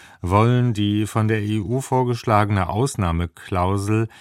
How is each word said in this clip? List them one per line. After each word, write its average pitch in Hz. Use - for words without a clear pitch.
wollen 117
die 104
von 107
der 107
E 107
U 113
vorgeschlagene 110
Ausnahmeklausel 98